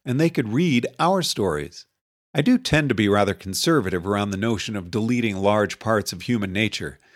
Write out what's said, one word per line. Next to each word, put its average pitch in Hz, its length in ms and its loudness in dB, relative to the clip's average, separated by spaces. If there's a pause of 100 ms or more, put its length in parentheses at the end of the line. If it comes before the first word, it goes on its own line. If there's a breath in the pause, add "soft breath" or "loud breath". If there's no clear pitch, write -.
and 131 140 -2
they 165 120 2
could 120 220 -4
read 131 340 2 (120)
our 175 240 2
stories. 76 640 -4 (480)
I 131 60 2
do 247 180 4
tend 151 300 0
to 117 60 2
be 104 140 4
rather 101 260 4
conservative 95 720 0
around 101 240 0
the 98 60 -4
notion 110 380 -4
of 90 160 -8
deleting 113 460 -2
large 101 420 2
parts 110 340 -2
of 87 100 -12
human 101 300 -2
nature. 92 460 -2 (180 loud breath)